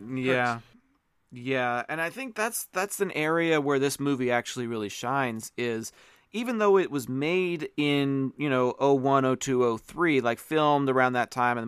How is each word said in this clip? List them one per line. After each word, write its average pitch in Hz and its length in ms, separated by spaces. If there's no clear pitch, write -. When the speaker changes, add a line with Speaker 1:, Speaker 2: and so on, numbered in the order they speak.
Speaker 1:
Yeah. 127 400
Speaker 2:
Hurts. 117 100
Speaker 1:
Yeah, 123 560
and 160 120
I 170 100
think 233 260
that's, 226 360
that's 196 280
an 190 120
area 160 480
where 139 200
this 139 180
movie 131 320
actually 120 380
really 110 200
shines, 123 680
is 113 340
even 233 260
though 202 200
it 180 120
was 131 180
made 165 680
in, 139 600
you 147 100
know, 127 300
oh 139 160
one, 135 300
oh 131 100
two, 123 300
oh 117 120
three, 156 440
like, 117 180
filmed 147 500
around 127 260
that 120 180
time 120 260
and 113 40
the 117 60